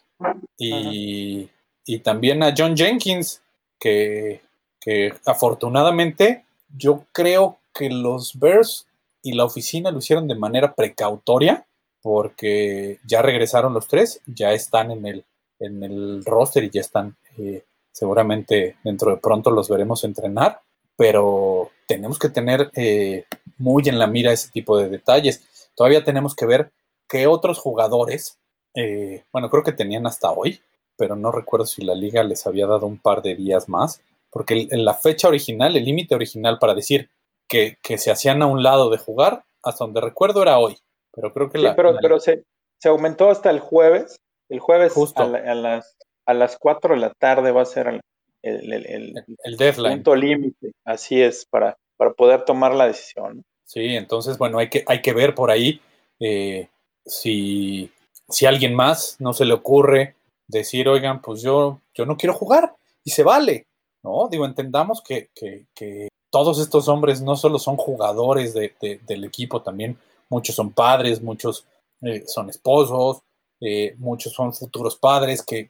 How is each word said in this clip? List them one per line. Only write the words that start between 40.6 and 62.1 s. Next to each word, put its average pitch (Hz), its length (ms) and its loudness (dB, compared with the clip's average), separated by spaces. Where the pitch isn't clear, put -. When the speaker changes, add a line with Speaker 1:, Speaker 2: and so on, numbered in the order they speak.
Speaker 2:
pero 110 180 -8
creo 139 200 -4
que 151 80 -4
Speaker 1:
Sí, - 40 2
Speaker 2:
la, 208 120 2
Speaker 1:
pero, 180 180 6
Speaker 2:
la 165 80 -6
Speaker 1:
pero 160 180 4
se, 165 240 0
se 160 100 2
aumentó 160 400 4
hasta 196 220 4
el 151 80 0
jueves. 165 580 4
El 131 100 -8
jueves 170 340 4
Speaker 2:
Justo. 147 280 0
Speaker 1:
a 123 60 2
la, 120 120 -2
a 123 160 -4
las, 117 400 -6
a 123 80 2
las 120 240 0
cuatro 151 380 2
de 123 60 0
la 113 120 -2
tarde 131 380 2
va 123 100 4
a 127 40 2
ser 123 220 -6
el, 113 140 -6
el, 110 320 -8
el, 117 140 -8
el 110 300 -12
Speaker 2:
El, - 260 -18
el 117 140 -12
deadline. 131 400 2
Speaker 1:
punto 143 180 4
límite, 135 560 -2
así 117 360 0
es, 120 240 0
para, 110 320 -2
para 117 160 2
poder 127 320 6
tomar 131 280 2
la 131 140 4
decisión. 110 560 -10
Speaker 2:
Sí, 120 300 -6
entonces, 117 440 -6
bueno, 113 180 -2
hay 113 120 0
que, 143 180 -2
hay 120 160 2
que 127 100 0
ver 135 220 2
por 123 160 2
ahí, 120 280 2
eh, 98 500 -4
si, 101 880 -6
si - 180 0
a 131 40 6
alguien 131 240 0
más 131 460 0
no 127 140 -4
se 135 120 0
le 120 80 2
ocurre 135 640 4
decir, 123 420 -2
"Oigan, 135 320 0
pues 113 200 -12
yo, 139 380 0
yo 117 120 -6
no 151 120 -4